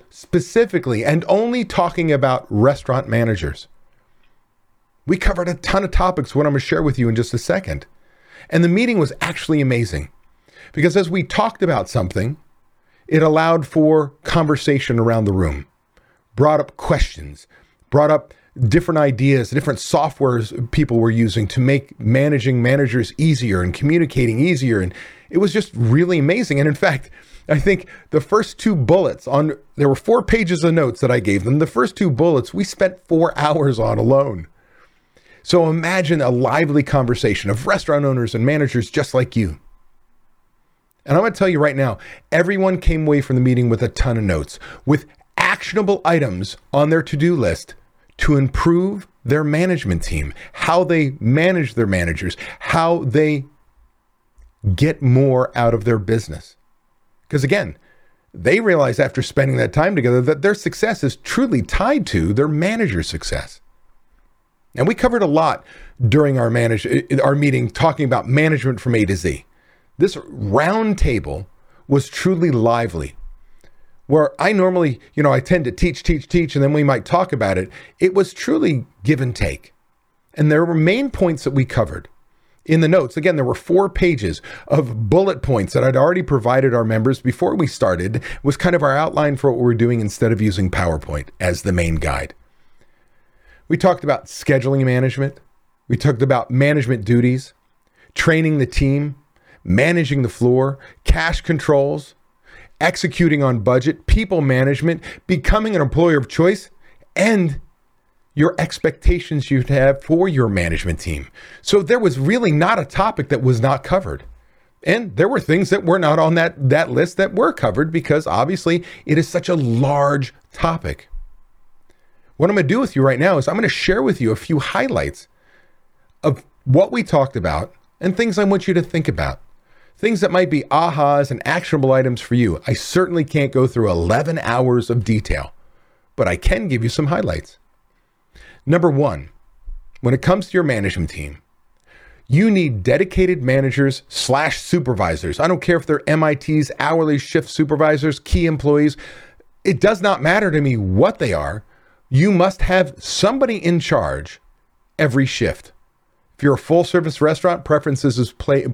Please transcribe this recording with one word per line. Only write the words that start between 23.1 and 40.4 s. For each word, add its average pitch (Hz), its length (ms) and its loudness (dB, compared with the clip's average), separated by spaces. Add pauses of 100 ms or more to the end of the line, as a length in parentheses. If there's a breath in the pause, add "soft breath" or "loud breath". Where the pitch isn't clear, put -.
easier 120 440 0
and 90 100 -2
communicating 131 680 0
easier. 131 400 2
And 92 120 -2 (360 loud breath)
it 165 100 -2
was 190 140 0
just 202 220 -2
really 147 440 2
amazing. 160 400 0
And 143 100 2
in 147 60 0
fact, 156 360 -2 (380 soft breath)
I 151 120 2
think - 260 0 (220 loud breath)
the 151 120 0
first - 380 -2
two 214 160 0
bullets 151 540 0
on, 147 240 0 (240)
there 143 120 2
were 135 60 4
four 233 280 0
pages 180 420 0
of 165 100 4
notes 135 260 0
that 135 100 0
I 120 100 2
gave 98 240 0
them. 135 160 2
The 156 60 0
first 240 280 -2
two 190 160 0
bullets 143 420 0
we 196 120 -4
spent 185 420 -4
four 165 320 0
hours 147 400 0
on 110 200 0
alone. 113 500 0 (960 soft breath)
So 170 280 2
imagine 165 500 0
a 123 80 0
lively 135 540 2
conversation 120 640 0
of 110 180 -2
restaurant 160 380 0
owners 127 300 -2
and 113 100 0
managers 139 460 0
just - 240 -2
like - 220 -2
you. 90 220 -2 (1500)